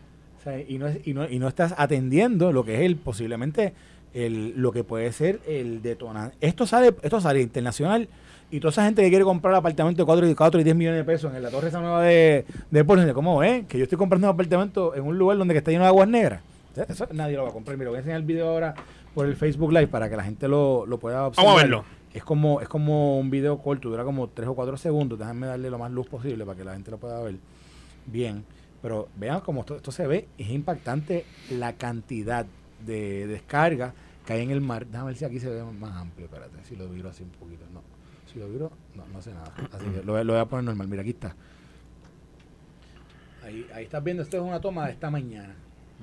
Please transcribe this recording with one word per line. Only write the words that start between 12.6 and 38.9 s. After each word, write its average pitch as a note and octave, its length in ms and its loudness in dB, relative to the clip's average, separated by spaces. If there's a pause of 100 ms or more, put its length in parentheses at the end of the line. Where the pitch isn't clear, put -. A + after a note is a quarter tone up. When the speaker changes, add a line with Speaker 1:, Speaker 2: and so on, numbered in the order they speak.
Speaker 1:
de D3+ 160 6
Ponce, F3 260 8
¿cómo C#3+ 300 2
es? A#3 240 2
Que C3 140 -4
yo C3 60 2
estoy E3 120 0
comprando F#3+ 300 4
un G3 80 6
apartamento F3+ 600 0
en C#3 80 -4
un D#3+ 140 -2
lugar F#3+ 220 4
donde F3 160 4
que - 20 4
está D3+ 140 2
lleno F3 120 4
de F#3 60 8
aguas F#3+ 180 10
negras. G3 340 2 (300)
O - 40 -20
sea, D3+ 120 -4
eso F#3 240 -8
nadie D3+ 260 -4
lo C3+ 60 -4
va B2 60 -4
a - 20 -6
comprar. A2 240 -10
Mira, C3 140 -6
voy A#2+ 80 -6
a - 40 -8
enseñar D#3+ 180 -6
el D#3 60 -6
video E3 240 -2
ahora D#3+ 260 -2 (400)
por C#3+ 100 -2
el C#3+ 100 -2
Facebook D3+ 360 0
Live D#3+ 160 6
para A2 240 -4
que A2 40 -4
la G2+ 80 -4
gente G#2+ 240 -4
lo, C#3 380 2
lo A#2 140 -4
pueda B2 260 -4
observar. E3+ 220 4
Speaker 2:
Vamos F#3+ 120 10
a D3+ 40 8
verlo. B2 220 0 (280)
Speaker 1:
Es A2+ 100 -12
como, D3+ 380 2
es G#2 80 -10
como D3 500 0
un C3+ 120 -4
video C#3+ 260 0
corto, C#3 320 -4
dura A2+ 140 -4
como C3 260 -4
tres A#2 180 -10
o C3 60 -4
cuatro B2+ 240 -6
segundos. C#3+ 400 -2
Déjame A#2 300 -8
darle B2+ 240 -8
lo B2 80 -8
más A#2+ 120 -10
luz B2 160 -6
posible A#2 380 -8
para F#2+ 120 -12
que F#2 60 -16
la F#2+ 100 -12
gente G2 180 -14
lo G#2+ 80 -12
pueda A#2 240 -12
ver G2+ 120 -8 (720)
bien. A2 400 -8 (360)
Pero A2 360 -8
vean C3 240 -6
cómo C#3 200 -6
esto, D3 140 -12
esto C#3 160 -14
se F3 140 -6
ve, D#3+ 220 -2 (100)
es G#2+ 140 -8
impactante D3 720 -4 (240)
la A#2+ 240 -6
cantidad A#2 720 -6 (400)
de G#2 400 -8
descarga B2+ 720 -2 (300)
que A2+ 80 -6
hay A2+ 100 -2
en C3 80 -4
el C#3 100 -2
mar. A#2+ 240 -6
Déjame A#2+ 220 -12
ver B2 100 -10
si D#3 80 -8
aquí B2 140 -8
se B2+ 100 -8
ve A#2 140 -10
más G#2+ 340 -14
amplio, E2+ 300 -16
espérate, D#2+ 360 -20
si A#2+ 120 -18
lo F#2 140 -14
viro F2+ 200 -14
así F2+ 140 -18
un F2 60 -18
poquito. E2+ 440 -20
No, E2+ 80 -20 (500)
si A#2 80 -18
lo G2+ 100 -14
viro, C#3 200 -10 (260)